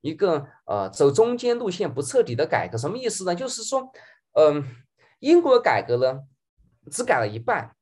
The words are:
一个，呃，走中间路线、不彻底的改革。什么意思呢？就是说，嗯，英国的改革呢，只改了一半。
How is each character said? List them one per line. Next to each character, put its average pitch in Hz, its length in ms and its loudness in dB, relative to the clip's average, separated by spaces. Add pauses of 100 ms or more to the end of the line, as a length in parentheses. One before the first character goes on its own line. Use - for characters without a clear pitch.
一 156 140 -8
个， 156 320 0 (180)
呃， 98 240 -4
走 143 220 4
中 233 260 2
间 240 180 0
路 233 140 -6
线、 175 240 -6
不 135 80 -4
彻 233 220 0
底 123 100 -2
的 147 140 0
改 90 200 -2
革。 95 80 -10
什 127 140 -4
么 220 80 -6
意 254 100 -6
思 196 180 -6
呢？ 175 100 0
就 175 120 -8
是 226 160 -10
说， 262 280 -4 (400)
嗯， 147 340 4 (540)
英 330 220 6
国 277 140 4
的 240 60 4
改 110 220 2
革 120 140 -2
呢， 131 240 0 (680)
只 240 140 -6
改 147 160 2
了 110 80 0
一 107 100 -8
半。 143 440 -6